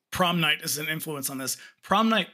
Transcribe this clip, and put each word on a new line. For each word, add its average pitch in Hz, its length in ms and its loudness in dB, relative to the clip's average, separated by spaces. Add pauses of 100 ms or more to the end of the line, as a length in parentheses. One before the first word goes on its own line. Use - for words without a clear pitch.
(120)
Prom 175 280 2
Night 156 220 2
is 147 160 -4
an 156 100 -6
influence 151 420 -4
on 135 80 -8
this. 131 180 -4 (260)
Prom 214 260 2
Night, 214 260 2